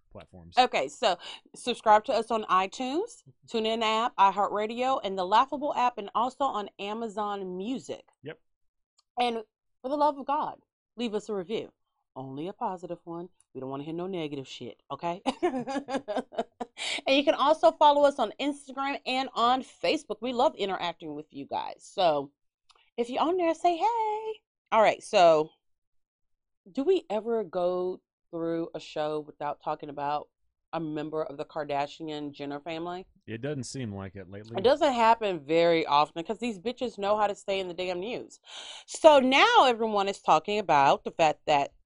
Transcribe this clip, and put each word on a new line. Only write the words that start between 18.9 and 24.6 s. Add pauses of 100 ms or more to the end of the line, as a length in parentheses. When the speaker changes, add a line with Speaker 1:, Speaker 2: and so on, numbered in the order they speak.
Speaker 2:
and
on
Facebook.
We
love
interacting
with
you
guys.
So (680)
if
you're
on
there,
say
hey. (320)